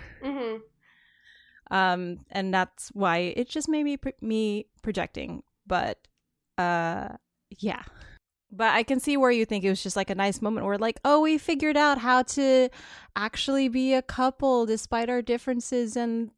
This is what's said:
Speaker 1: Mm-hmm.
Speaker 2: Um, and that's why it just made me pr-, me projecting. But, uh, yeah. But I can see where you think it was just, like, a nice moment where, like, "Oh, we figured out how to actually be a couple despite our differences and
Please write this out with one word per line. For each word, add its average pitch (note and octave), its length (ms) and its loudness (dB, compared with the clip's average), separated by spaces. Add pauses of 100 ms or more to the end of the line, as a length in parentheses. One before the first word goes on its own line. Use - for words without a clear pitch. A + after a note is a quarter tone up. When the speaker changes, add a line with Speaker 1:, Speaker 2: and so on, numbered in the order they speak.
(240)
Speaker 1:
Mm-hmm. C4 340 -6 (1160)
Speaker 2:
Um, F3+ 440 0 (120)
and F#3+ 220 -2
that's - 360 -2
why F#3 280 0 (180)
it B3 140 -2
just - 200 -4
made D4+ 140 2
me C#4+ 140 -2
pr-, C4+ 120 -6 (120)
me A3 460 -2 (140)
projecting. - 640 -8 (240)
But, - 300 -2 (600)
uh, F3 520 -2 (480)
yeah. - 260 -4 (680)
But A3 220 0
I A#3 80 4
can C4 180 0
see C#4+ 160 0
where C4 140 4
you A#3 160 4
think G#3 180 -4
it G3 60 2
was F#3+ 140 0
just, F#3+ 120 -6
like, G3 140 -2
a G3 60 -2
nice G3 260 -2
moment G#3+ 240 -2
where, G3+ 140 -2
like, A3+ 260 -2
"Oh, D4 160 6
we D#4 160 4
figured D4+ 400 0
out D4 220 4
how B3+ 240 4
to C4 460 4 (460)
actually C4+ 520 0
be C4 260 2
a C4 80 4
couple C4 640 2
despite A3+ 420 -2
our B3 140 0
differences A#3+ 760 -2
and A#3 420 -2